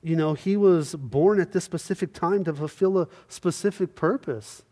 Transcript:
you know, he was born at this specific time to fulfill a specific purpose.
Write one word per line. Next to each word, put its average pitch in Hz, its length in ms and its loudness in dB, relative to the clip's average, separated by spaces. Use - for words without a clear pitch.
you 165 140 0
know, 156 180 2
he 190 220 -2
was 180 380 4
born 151 460 2
at 170 120 -2
this 180 120 -2
specific - 480 -6
time 190 320 0
to 156 100 -2
fulfill 185 440 0
a 170 100 0
specific - 680 -4
purpose. 156 760 -4